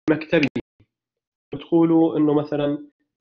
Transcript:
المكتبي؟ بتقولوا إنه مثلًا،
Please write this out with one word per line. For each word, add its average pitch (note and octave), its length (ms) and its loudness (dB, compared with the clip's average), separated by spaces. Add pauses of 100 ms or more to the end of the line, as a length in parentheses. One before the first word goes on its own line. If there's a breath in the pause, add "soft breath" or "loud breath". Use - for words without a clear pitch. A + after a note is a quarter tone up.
(120)
المكتبي؟ D3+ 360 -2 (1080)
بتقولوا E3 640 2
إنه D3+ 160 2
مثلًا، D3 540 -4 (340)